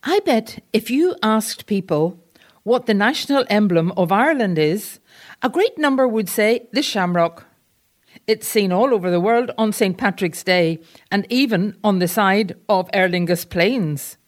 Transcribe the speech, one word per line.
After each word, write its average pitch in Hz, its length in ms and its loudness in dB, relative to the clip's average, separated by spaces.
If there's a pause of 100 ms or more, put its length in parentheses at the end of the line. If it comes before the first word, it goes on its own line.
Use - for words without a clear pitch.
I 381 160 0
bet 226 520 -2
if 226 160 -2
you 311 340 0
asked 220 440 -2
people 175 520 -2 (440)
what 240 240 0
the 220 80 2
national 254 560 0
emblem 185 440 2
of 180 160 0
Ireland 220 480 2
is, 160 420 -2 (420)
a 262 80 0
great 381 260 0
number 269 320 2
would 220 220 -2
say 226 420 0
the 240 80 -2
shamrock. 175 640 -2 (800)
It's 220 220 -2
seen 196 240 0
all 240 220 2
over 185 160 -2
the 175 100 2
world 233 380 2
on 214 160 0
Saint 190 240 -2
Patrick's 190 440 -2
Day 170 360 2 (320)
and 196 180 -2
even 220 560 0
on 196 140 2
the 175 100 2
side 196 480 0 (140)
of 185 240 2
Aer 185 120 2
Lingus 175 400 -2
planes. 175 680 -2 (120)